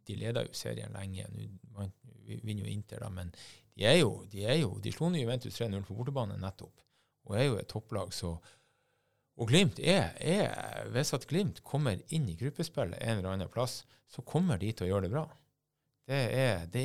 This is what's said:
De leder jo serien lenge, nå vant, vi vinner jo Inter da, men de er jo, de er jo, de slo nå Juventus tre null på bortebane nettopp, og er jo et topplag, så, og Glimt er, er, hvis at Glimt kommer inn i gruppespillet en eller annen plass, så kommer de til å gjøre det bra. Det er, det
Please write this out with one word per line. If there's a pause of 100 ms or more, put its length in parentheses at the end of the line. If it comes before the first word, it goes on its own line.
De
leder
jo
serien
lenge,
nå (240)
vant, (260)
vi
vinner
jo
Inter
da,
men (400)
de
er
jo, (140)
de
er
jo,
de
slo
nå
Juventus
tre
null
på
bortebane
nettopp, (420)
og
er
jo
et
topplag,
så, (1040)
og
Glimt
er,
er, (100)
hvis
at
Glimt
kommer (160)
inn
i
gruppespillet
en
eller
annen
plass, (260)
så
kommer
de
til
å
gjøre
det
bra. (840)
Det (180)
er,
det